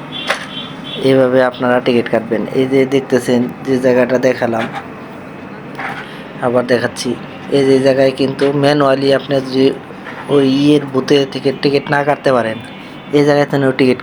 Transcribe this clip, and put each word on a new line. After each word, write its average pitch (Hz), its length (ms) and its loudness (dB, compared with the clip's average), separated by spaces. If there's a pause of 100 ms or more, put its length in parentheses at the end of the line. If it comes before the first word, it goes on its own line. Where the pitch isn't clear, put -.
(1080)
এইভাবে 131 300 4 (120)
আপনারা 123 260 0 (100)
টিকিট 120 260 2
কাটবেন। 113 300 0 (160)
এই 131 140 2
যে 135 80 4 (140)
দেখতেছেন, 127 460 2 (260)
যে 135 80 0 (100)
জায়গাটা 127 320 4 (100)
দেখালাম, 117 380 0 (1800)
আবার 123 260 2
দেখাচ্ছি। 120 380 -2 (460)
এই 139 120 4
যে 135 80 6 (100)
জায়গায় 135 340 4
কিন্তু 135 240 0 (180)
ম্যানুয়ালি 139 460 2 (100)
আপনি 139 160 -4 (120)
যদি 131 200 2 (680)
ওই 143 100 4 (160)
ইয়ের 147 320 4
বুথে 131 260 2 (140)
থেকে 135 180 -2 (120)
টিকিট 139 220 2 (100)
না 143 140 2
কাটতে 139 300 2
পারেন, 113 200 -2 (600)
এই 147 100 4
জায়গায় 143 220 4
থেকেও 139 280 2
টিকিট 127 240 4